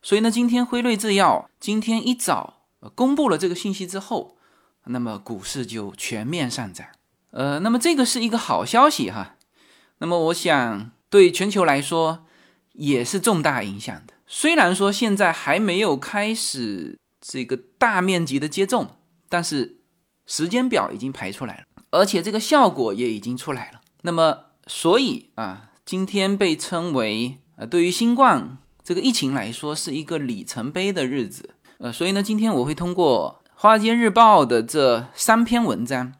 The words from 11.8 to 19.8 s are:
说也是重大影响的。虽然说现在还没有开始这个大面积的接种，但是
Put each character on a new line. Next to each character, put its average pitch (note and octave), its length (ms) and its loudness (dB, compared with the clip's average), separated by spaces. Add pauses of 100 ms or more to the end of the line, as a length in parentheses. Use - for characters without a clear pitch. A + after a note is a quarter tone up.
说 E3 460 -2 (460)
也 C#3 320 0
是 F#3 160 -4
重 G3 200 0
大 C#3 220 0
影 G2+ 160 -10
响 G#2+ 160 -12 (120)
的。 - 80 -20 (120)
虽 E4 300 0
然 F#3 180 4
说 G3 160 2
现 G3+ 260 -2
在 F#3 160 2
还 D#3+ 280 0
没 F#3+ 180 0
有 F#3+ 180 2
开 G#3 380 -4
始 G#2+ 640 -8 (220)
这 B2+ 240 -10
个 C3 120 -4 (220)
大 G#3 240 2
面 F3+ 240 0
积 C3 140 -2
的 D3+ 80 -6
接 F#3+ 180 -2
种， G3+ 300 -4 (320)
但 F3 140 -2
是 C#3+ 340 -4 (500)